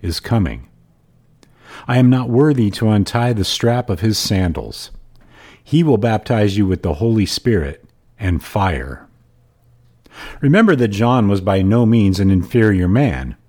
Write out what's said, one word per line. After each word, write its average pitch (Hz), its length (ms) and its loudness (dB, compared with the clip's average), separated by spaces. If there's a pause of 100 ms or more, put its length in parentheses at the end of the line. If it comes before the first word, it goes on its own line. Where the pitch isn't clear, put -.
is 85 160 -6
coming. 71 480 -4 (1200)
I 123 120 0
am 127 120 6
not 127 180 2
worthy 127 440 2
to 110 180 0
untie 117 420 0
the 101 120 -2
strap 120 440 -2
of 87 120 -4
his 107 180 0
sandals. 85 720 -4 (720)
He 165 220 0
will 135 140 2
baptize 107 580 0
you 104 100 2
with 92 160 -2
the 82 120 -2
Holy 110 320 0
Spirit 82 580 -4 (340)
and 87 240 -2
fire.'" 69 640 -6 (1300)
Remember 185 340 4
that 123 140 0
John 110 400 0
was 101 120 0
by 95 220 0
no 113 240 2
means 101 320 2
an 98 120 2
inferior 95 580 2
man. 92 480 -2 (120)